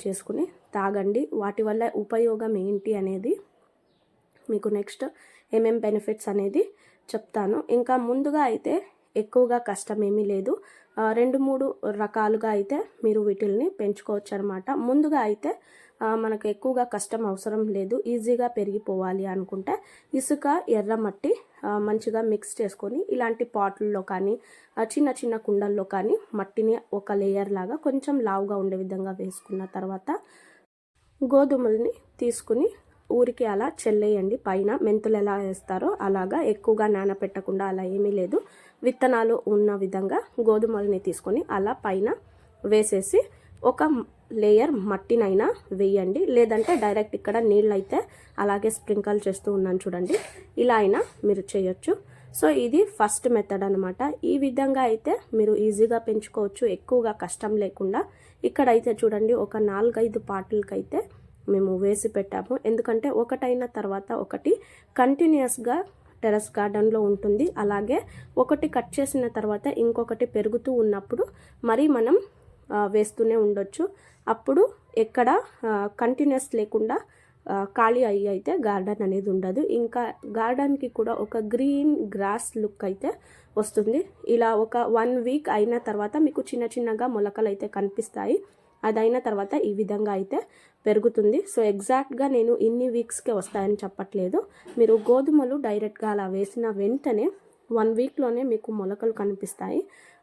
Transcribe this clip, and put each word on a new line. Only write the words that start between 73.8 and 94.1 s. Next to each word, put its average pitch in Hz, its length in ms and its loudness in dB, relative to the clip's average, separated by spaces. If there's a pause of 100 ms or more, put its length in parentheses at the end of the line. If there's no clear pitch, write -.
అప్పుడు 277 420 2 (280)
ఎక్కడ, 240 440 2 (240)
ఆ, 208 240 -2 (100)
కంటిన్యూస్ 262 560 0
లేకుండా, 220 440 0 (500)
ఆ, 196 140 -2
ఖాళీ 233 400 2
అయ్యి 202 240 0
అయితే 202 260 -2
గార్డెన్ 208 480 -2
అనేది 196 280 -2
ఉండదు. 190 300 0
ఇంకా 233 540 -2 (120)
గార్డెన్కి 254 640 0
కూడా 226 260 -2
ఒక 214 240 -4
గ్రీన్ 269 800 0
గ్రాస్ 202 420 -4
లుక్ 208 260 -4
అయితే 196 300 -4 (440)
వస్తుంది. 220 520 0 (180)
ఇలా 226 280 4
ఒక 220 220 0
వన్ 240 400 2
వీక్ 254 320 -2
అయిన 214 280 2
తర్వాత 208 400 -4
మీకు 302 240 2
చిన్న 240 240 -4
చిన్నగా 233 420 -2
మొలకలు 208 400 0
అయితే 196 200 -4
కనిపిస్తాయి. 202 760 -2 (400)
అదైన 226 360 2
తర్వాత 202 340 -4
ఈ 214 200 0
విధంగా 208 380 -2
అయితే 196 280 -2 (460)
పెరుగుతుంది. 220 580 4 (120)
So 233 80 2
ఎగ్జాక్ట్గా 247 640 0
నేను 240 260 4
ఇన్ని 240 360 2
వీక్స్కే 233 420 -4
వస్తాయని 202 420 -2
చెప్పట్లేదు. 196 720 -4 (320)